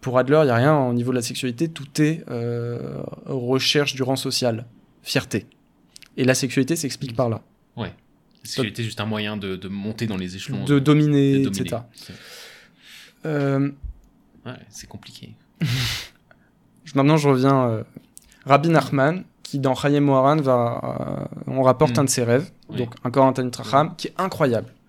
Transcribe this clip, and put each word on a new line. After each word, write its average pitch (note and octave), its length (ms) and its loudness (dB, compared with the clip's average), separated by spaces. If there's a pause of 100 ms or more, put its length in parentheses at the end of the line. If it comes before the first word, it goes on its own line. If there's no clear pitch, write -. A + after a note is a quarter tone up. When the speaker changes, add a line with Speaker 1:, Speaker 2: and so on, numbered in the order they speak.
Speaker 1:
Pour B2+ 160 0
Adler, C3+ 240 4
il D3+ 40 4
n'y C3 40 2
a A#2 60 2
rien C#3+ 200 4
au C3 160 0
niveau A#2+ 200 -2
de B2+ 40 0
la B2 60 -2
sexualité, B2+ 460 -4
tout D#3 340 -4
est, D#3 260 0
euh, A#2+ 720 -6 (240)
recherche C3 680 0
du C3 80 -4
rang C3 140 -2
social, B2 500 -2 (360)
fierté. - 440 -4 (720)
Et C3 60 2
la B2+ 100 4
sexualité C3 420 -2
s'explique B2+ 400 -8
par B2 140 0
là. A2 100 -6 (360)
Speaker 2:
Ouais. A2+ 100 -8
La F2 80 -12 (480)
sexualité, A#2 400 -6
c'est A2+ 40 -4
juste G#2+ 140 -8
un G#2 60 -2
moyen G#2+ 320 -4
de, F#2+ 180 -6
de F#2 120 -12
monter G#2 380 -6
dans G#2+ 120 -4
les F2+ 180 -8
échelons, C3 280 -6
Speaker 1:
De C#3 100 2
Speaker 2:
de, C#3+ 60 6
Speaker 1:
dominer, C#3+ 580 4
Speaker 2:
de C3+ 60 2
dominer. C3+ 40 0 (120)
Speaker 1:
et C3 40 -2
cetera. - 300 -8
Speaker 2:
C'est - 180 -20 (1120)
Speaker 1:
Euh, C#3 460 0 (760)
Speaker 2:
Ouais, A#2+ 80 -12 (160)
c'est - 200 -18
compliqué. - 460 -20 (260)
Speaker 1:
<laughs> - 0 - (1200)
je, - 120 -20
maintenant, C#3+ 200 4
je C#3+ 120 2
reviens, C3 400 4
euh, A2 140 -2 (640)
Rabbi C#3+ 260 4
Nachman, D3 520 2 (220)
qui - 160 -6
dans C3 160 2
Chayei D3 240 2
Moharan C#3 380 4
va, B2 920 -2 (100)
euh, - 80 -
on C3 160 -2
rapporte B2+ 340 6
Speaker 2:
Mm. - 40 4
Speaker 1:
un C#3 40 4
de C3 60 0
ses B2 140 0
rêves, B2 260 2 (200)
Speaker 2:
Oui. - 80 -8
Speaker 1:
donc A#2+ 160 -4 (100)
encore C3 220 4
un C3 60 4
Talmid B2+ 220 -4
Racham, C3+ 360 0
Speaker 2:
Oui. - 80 -14
Speaker 1:
qui - 100 -8
est - 100 -14
incroyable. C3+ 540 0 (160)